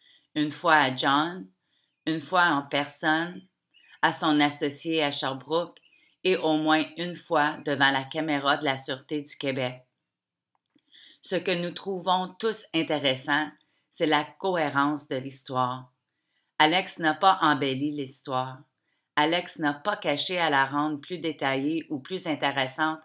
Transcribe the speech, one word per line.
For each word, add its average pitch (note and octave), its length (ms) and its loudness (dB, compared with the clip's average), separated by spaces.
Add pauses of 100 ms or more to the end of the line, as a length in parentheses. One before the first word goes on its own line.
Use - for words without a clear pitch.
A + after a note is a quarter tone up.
(340)
Une D3+ 180 0
fois D#3+ 240 4
à C3+ 200 4
John, D#3+ 520 0 (560)
une D#3+ 160 -2
fois F3 260 2
en D3 160 2
personne, D#3+ 800 -2 (600)
à D#3+ 120 4
son D#3 280 2
associé D3 640 0
à C#3+ 80 0
Sherbrooke C#3+ 640 -2 (460)
et F#3 120 4
au D#3 200 2
moins D#3 280 2 (120)
une F3 180 -6
fois D#3 500 0
devant C#3 280 4
la C3+ 100 0
caméra D3 540 0
de D3 80 -8
la C3+ 120 0
Sûreté C#3 460 -4
du - 140 -2
Québec. C3 480 -4 (1400)
Ce - 160 -4
que F3+ 160 0
nous F3 180 -2
trouvons F#3 720 -2
tous A3 340 -2
intéressant, D3 760 0 (400)
c'est - 180 -2
la D3 180 2
cohérence D3 840 0
de - 80 -6
l'histoire. B2+ 800 -4 (640)
Alex E3+ 400 4
n'a D#3+ 160 2
pas F#3+ 260 4
embelli C#3+ 520 2
l'histoire. C3 680 -4 (540)
Alex E3 460 0
n'a D3 140 0
pas G#3 220 -4
caché D#3+ 420 0
à E3 120 2
la C3+ 160 4
rendre D3 340 -2
plus F3 180 -10
détaillée D3 680 -2
ou D3 120 -6
plus F#3 260 -6
intéressante D3 800 -2